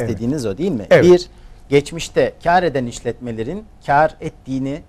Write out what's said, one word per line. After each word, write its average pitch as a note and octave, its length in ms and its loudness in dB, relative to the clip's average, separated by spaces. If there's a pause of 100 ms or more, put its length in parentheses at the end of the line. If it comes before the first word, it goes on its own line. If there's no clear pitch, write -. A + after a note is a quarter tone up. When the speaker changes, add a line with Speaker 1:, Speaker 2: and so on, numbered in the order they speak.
Speaker 1:
Evet. A#2+ 100 -4
Speaker 2:
istediğiniz A#2 360 -4
o G2 120 -4
değil F3+ 140 -2
mi? G#2 180 -6
Speaker 1:
Evet. E3+ 140 6
Speaker 2:
Bir, F3 220 6 (420)
geçmişte C#3+ 640 0 (120)
kar F3 180 4
eden C3+ 240 -2
işletmelerin A#2+ 800 -8 (220)
kar D3+ 340 2
ettiğini C3+ 680 -8